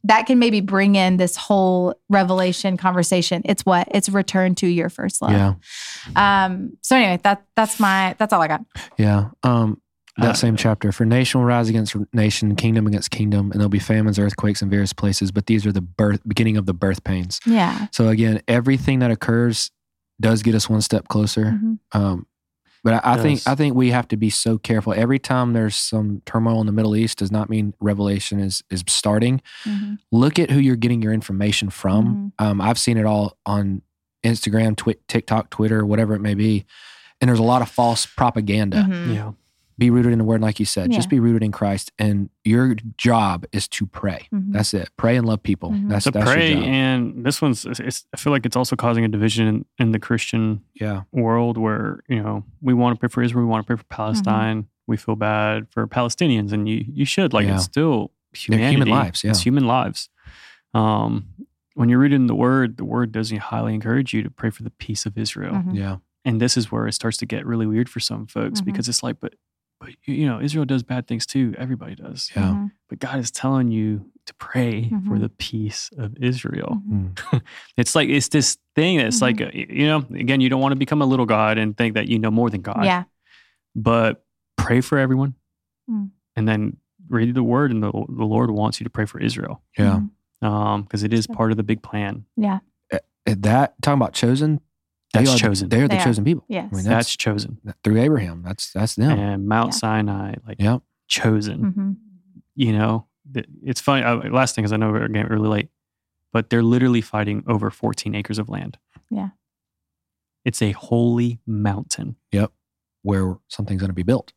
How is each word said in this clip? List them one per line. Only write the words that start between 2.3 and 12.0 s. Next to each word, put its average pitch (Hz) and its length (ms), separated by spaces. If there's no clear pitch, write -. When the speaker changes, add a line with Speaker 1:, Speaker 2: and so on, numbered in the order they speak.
Speaker 1:
conversation. 180 720
It's - 200
what? 180 260
It's 202 180
return 190 460
to 185 120
your 175 220
first - 320
love. - 100
Speaker 2:
Yeah. 98 220
Speaker 1:
Um, 190 680
so - 140
anyway, 190 280
that, 202 200
that's 220 240
my, 190 380
that's 214 160
all 180 80
I 160 60
got. 156 180
Speaker 2:
Yeah. 104 320
Um, 117 360
that 117 140
Speaker 3:
Uh, - 20
Speaker 2:
same 113 240
chapter, 107 340
"For 113 140
nation 123 340
will 120 80
rise 120 220
against 110 260